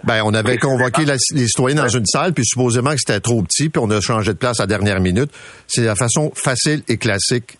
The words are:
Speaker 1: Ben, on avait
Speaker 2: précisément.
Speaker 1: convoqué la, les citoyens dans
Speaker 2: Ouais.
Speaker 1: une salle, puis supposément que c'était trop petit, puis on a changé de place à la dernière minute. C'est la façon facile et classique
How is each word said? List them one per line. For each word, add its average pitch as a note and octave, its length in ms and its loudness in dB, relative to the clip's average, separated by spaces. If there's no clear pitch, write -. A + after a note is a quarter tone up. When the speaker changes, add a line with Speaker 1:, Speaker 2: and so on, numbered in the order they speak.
Speaker 1:
Ben, A2 220 0
on G#2+ 100 2
avait A2 220 0
Speaker 2:
précisément. C3 220 0
Speaker 1:
convoqué B2+ 260 0
la, C#3+ 100 2
les C3 120 2
citoyens C3 300 0
dans D3+ 80 2
Speaker 2:
Ouais. B2 140 0
Speaker 1:
une G#2+ 80 0
salle, E3 260 0
puis C#3 120 0
supposément B2 460 0
que D#3 80 0
c'était G#2+ 220 -2
trop A#2 220 0
petit, C#3 260 -2
puis D3+ 160 0
on G#2 60 0
a G#2+ 100 2
changé G#2+ 320 0
de F2 60 -4
place B2 220 0
à G#2+ 40 0
la - 20 -2
dernière G2 340 0
minute. F#2 300 2
C'est - 180 -2
la A2 100 2
façon C3 400 0
facile C#3+ 540 0
et A2+ 80 2
classique A2+ 640 -2